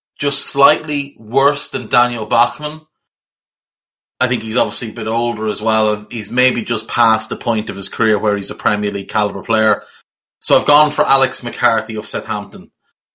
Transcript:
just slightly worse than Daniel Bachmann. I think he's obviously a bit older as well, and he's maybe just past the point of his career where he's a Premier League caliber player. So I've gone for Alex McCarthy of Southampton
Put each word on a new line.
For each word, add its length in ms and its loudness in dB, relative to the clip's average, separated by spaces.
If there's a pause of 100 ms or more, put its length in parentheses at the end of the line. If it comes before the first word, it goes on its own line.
(200)
just 260 -2
slightly 720 2
worse 520 2
than 180 -6
Daniel 380 0
Bachmann. 560 0 (1400)
I 80 2
think 160 -2
he's 140 -4
obviously 340 -2
a 20 -12
bit 140 -8
older 400 -2
as 140 -2
well, 320 2
and 180 -8
he's 180 -8
maybe 320 0
just 260 -4
past 420 2
the 80 -6
point 320 -2
of 80 -8
his 120 -4
career 300 2
where 160 0
he's 160 -6
a 40 -12
Premier 360 -2
League 180 -6
caliber 320 -2
player. 420 0 (560)
So 200 4
I've 80 -2
gone 240 6
for 140 0
Alex 360 0
McCarthy 540 -2
of 100 -6
Southampton 640 -8 (440)